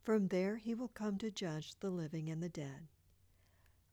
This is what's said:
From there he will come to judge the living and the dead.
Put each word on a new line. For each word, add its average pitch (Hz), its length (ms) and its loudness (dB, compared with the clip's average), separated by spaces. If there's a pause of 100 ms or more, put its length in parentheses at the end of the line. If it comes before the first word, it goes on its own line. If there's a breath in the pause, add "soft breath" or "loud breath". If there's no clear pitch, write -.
From 214 240 6
there 190 300 4
he 226 160 -2
will 226 160 -2
come 214 300 -2
to 220 120 -2
judge 156 480 -4
the 196 100 0
living 160 380 -2
and 160 160 -2
the 175 60 -2
dead. 147 400 -8 (1040 soft breath)